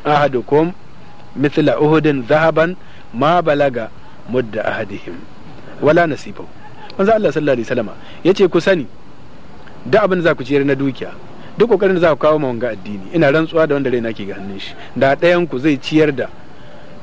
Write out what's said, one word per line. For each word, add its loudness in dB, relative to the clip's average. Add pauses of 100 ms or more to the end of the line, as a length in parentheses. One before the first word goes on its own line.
ahadukum 2 (640)
mithla 2
Uhudin 4
zahaban 4 (380)
ma 4
balaga 0 (400)
mudda -2
ahadihim -6 (640)
wala 4
nasifahu." -8 (500)
Manzo 4
Allah 2
sallallahu 2
alaihi -4
wasallama -2 (320)
yace, 6
"Ku 2
sani, 2 (1000)
duk 4
abin 2
da -2
za 4
ku -8
ciyar 2
na 4
dukiya, -4 (460)
duk 4
kokarin 4
da 2
za 6
ku -2
kawo 4
ma 0
wanga -2
addini, -10
ina 6
rantsuwa 2
da 2
wanda 0
raina 0
ke -8
ga -8
hannun -10
shi, -12 (220)
da 4
ɗayan 4
ku -4
zai 2
ciyar 4
da -4 (760)